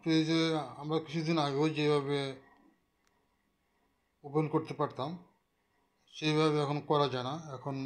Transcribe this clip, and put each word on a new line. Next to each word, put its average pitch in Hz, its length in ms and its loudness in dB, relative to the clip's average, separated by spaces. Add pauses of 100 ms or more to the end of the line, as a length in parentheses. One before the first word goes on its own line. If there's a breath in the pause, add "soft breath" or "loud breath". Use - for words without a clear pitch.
পেজে 160 380 4 (360)
আমরা 151 220 -2
কিছুদিন 160 380 -2
আগেও 143 320 2
যেভাবে 143 500 0 (2000)
ওপেন 151 240 -2
করতে 156 260 -2
পারতাম, 139 360 -4 (1040)
সেইভাবে 156 480 2
এখন 147 180 0
করা 147 280 2
যায় 123 160 -4
না। 135 120 -6 (180)
এখন 135 220 -8 (100)